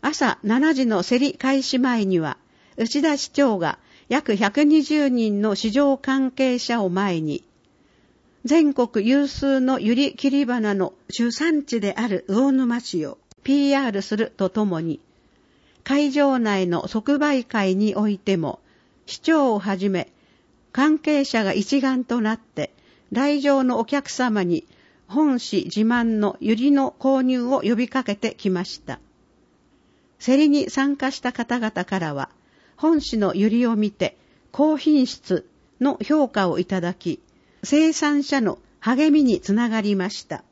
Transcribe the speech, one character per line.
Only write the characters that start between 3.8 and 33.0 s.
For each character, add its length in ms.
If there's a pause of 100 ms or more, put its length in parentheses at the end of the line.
約 280
百 260
二 200
十 260
人 340
の 140
市 160
場 260
関 320
係 300
者 220
を 60
前 320
に、 220 (1000)
全 300
国 300
有 220
数 320
の 220
ユ 160
リ 180
切 160
り 140
花 300
の 180 (180)
主 220
産 320
地 160
で 160
あ 100
る 220
魚 240
沼 260
市 260
を 140 (240)
ピ 280
ー 140
ア 40
ー 20
ル 120
す 140
る 200
と 140
と 140
も 160
に、 200 (800)
会 280
場 300
内 260
の 220
即 320
売 240
会 320
に 180
お 140
い 100
て 180
も、 220 (480)
市 140
長 340
を 60
は 160
じ 120
め、 240 (600)
関 260
係 260
者 200
が 80
一 280
丸 240
と 160
な 140
っ 60
て、 320 (400)
来 280
場 220
の 160
お 60
客 240
様 340
に、 240 (400)
本 320
市 280
自 160
慢 360
の 220
ユ 160
リ 160
の 260
購 220
入 240
を 180
呼 140
び 120
か 140
け 140
て 200
き 140
ま 140
し 160
た。 180 (1200)
競 180
り 120
に 220
参 260
加 160
し 80
た 120
方 280
々 240
か 160
ら 140
は、 160 (460)
本 240